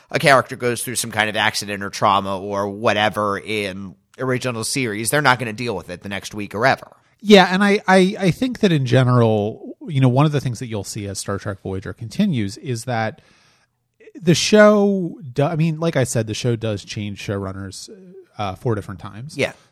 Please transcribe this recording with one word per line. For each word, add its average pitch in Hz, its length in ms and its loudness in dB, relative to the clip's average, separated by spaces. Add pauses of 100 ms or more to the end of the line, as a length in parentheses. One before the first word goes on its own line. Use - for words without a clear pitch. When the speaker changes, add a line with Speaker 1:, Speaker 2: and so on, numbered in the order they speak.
Speaker 1:
a 127 100 -2
character 131 380 4
goes 120 260 -2
through 120 120 -8
some 113 160 -6
kind 107 180 0
of 104 80 -4
accident 104 460 -2
or 101 60 -6
trauma 98 480 0
or 101 300 -4
whatever 104 720 0
in 98 560 -6 (240)
original 127 460 -4
series, 113 440 -4
they're 147 120 2
not 127 180 4
gonna 113 140 -8
deal 117 200 -6
with 85 160 -8
it 90 120 -10
the 98 80 -12
next 98 240 -10
week 104 200 -8
or 113 120 0
ever. - 320 0 (240)
Speaker 2:
Yeah, 196 280 8
and 185 140 0
I, 202 240 2
I, 190 320 6
I 185 120 2
think 254 280 -4
that 185 140 4
in 139 120 2
general, 120 920 2 (100)
you 139 140 0
know, 131 80 6
one 131 160 4
of 151 80 0
the 139 80 -2
things 123 180 -6
that 131 80 -10
you'll 107 160 -6
see 101 240 -10
as 95 100 -8
Star 98 220 -6
Trek 101 220 -8
Voyager 95 320 -8
continues 117 640 -2
is 120 280 -8
that 113 360 -4 (920)
the 180 220 2
show 208 840 4 (140)
do-, 139 120 -2
I 165 120 -2
mean, 156 240 0
like 165 160 -2
I 135 80 2
said, 113 240 -2
the 107 60 -6
show 120 220 -2
does 110 280 -6
change 104 420 -10
showrunners, 98 640 -8 (480)
uh, 98 180 -6
four 117 200 -2
different 98 240 -10
times. 120 380 -14
Speaker 1:
Yeah. 127 160 -2 (180)